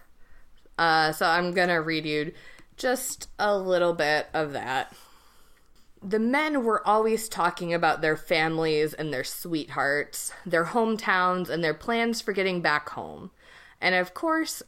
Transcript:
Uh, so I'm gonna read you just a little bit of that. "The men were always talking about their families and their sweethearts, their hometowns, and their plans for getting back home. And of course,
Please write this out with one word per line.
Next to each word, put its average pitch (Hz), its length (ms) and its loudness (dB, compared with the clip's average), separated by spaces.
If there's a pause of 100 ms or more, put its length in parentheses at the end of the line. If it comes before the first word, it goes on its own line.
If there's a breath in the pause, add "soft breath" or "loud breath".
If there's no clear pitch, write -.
(800 loud breath)
Uh, 160 320 4
so 180 160 0
I'm 175 240 2
gonna 175 320 2
read 156 240 -2
you 151 260 -2 (440 loud breath)
just - 520 -4 (120)
a 208 180 2
little 175 340 2
bit 151 400 0
of 156 200 -2
that. 127 420 -4 (1080 soft breath)
"The 202 200 -2
men 285 420 2
were 220 240 0
always 220 420 2
talking 175 460 -2
about 170 260 2
their 156 160 2
families 160 800 0
and 156 180 -6
their 131 120 -4
sweethearts, 147 1080 -4 (140)
their 170 200 2
hometowns, 185 840 2
and 160 140 -2
their 151 100 2
plans 233 460 -2
for - 120 -4
getting 190 300 0
back 151 280 0
home. 78 420 -12 (480 loud breath)
And 180 160 2
of 180 180 0
course, 320 540 -2